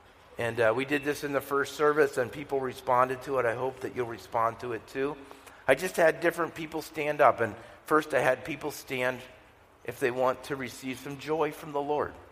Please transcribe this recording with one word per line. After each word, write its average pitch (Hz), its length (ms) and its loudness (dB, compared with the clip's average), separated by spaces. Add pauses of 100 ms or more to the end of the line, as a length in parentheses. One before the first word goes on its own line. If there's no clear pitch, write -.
(380)
And, 117 220 -2
uh, 110 140 6
we 127 120 0
did 139 180 0
this 147 200 -2
in 143 100 -4
the 135 80 0
first 139 340 -2
service, 147 400 4
and 120 160 0
people 139 260 -4
responded 127 640 2
to 139 140 -2
it. 120 60 2
I 113 100 2
hope 123 260 -4
that 110 140 -6
you'll 123 120 -2
respond 113 540 -2
to 123 120 -6
it 110 140 -8
too. 135 280 -4 (540)
I 135 80 8
just 185 200 -4
had 160 240 6
different 165 360 0
people 160 260 -6
stand 147 380 -4
up, 117 200 8
and 107 140 0 (300)
first 151 280 2
I 131 80 2
had 127 240 2
people 147 280 -6
stand 127 480 -4 (640)
if - 160 -10
they 127 100 2
want 127 340 0
to 143 120 -6
receive 131 420 -8
some 143 200 -10
joy 151 340 -2
from 160 180 -14
the 143 100 -2
Lord 139 320 -2 (200)